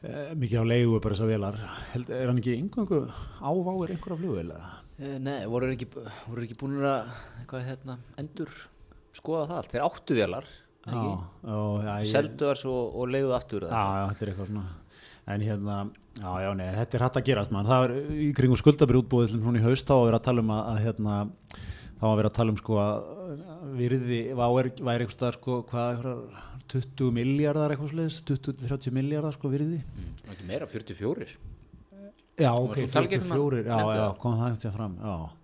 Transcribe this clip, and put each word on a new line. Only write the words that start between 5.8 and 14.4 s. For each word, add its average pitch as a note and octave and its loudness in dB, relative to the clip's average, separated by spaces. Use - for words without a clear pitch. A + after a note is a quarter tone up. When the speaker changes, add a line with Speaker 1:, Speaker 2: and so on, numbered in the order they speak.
Speaker 2:
voru A#2 -10
þeir A#2 -6
ekki A2+ -12
búnir C#3 0
að, A#2+ -2
hvað, B2+ -8
hérna, C3 -10
endur D3 -8
skoða D#3 -4
það E3 -6
allt? - -12
Þeir C3 0
áttu D#3+ 0
vélar, F#2 0
ekki? A#2+ -6
Speaker 1:
Já, G#2+ 0
já, G#2+ -2
já, G#2 -2
ég G#2+ -2
Speaker 2:
Seldu C#3+ 2
þær C3 0
svo C3 -2
og B2 -4
leigðu C3+ 2
aftur, G2 -6
eða - -4
Speaker 1:
Já, A2 2
Speaker 2:
hvað? G2 0
Speaker 1:
já, G2 0
þetta G2+ -4
er G2 -4
eitthvað F#2+ -6